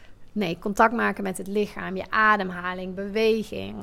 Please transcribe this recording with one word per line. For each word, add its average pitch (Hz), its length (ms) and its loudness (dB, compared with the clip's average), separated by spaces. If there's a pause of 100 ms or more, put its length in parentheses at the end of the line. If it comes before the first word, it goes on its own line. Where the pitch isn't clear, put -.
(320)
Nee, 175 260 -2
contact 220 340 4
maken 208 300 0
met 190 160 -4
het 190 80 -10
lichaam, 196 500 -4
je 185 140 -8
ademhaling, 185 840 2
beweging. 202 880 0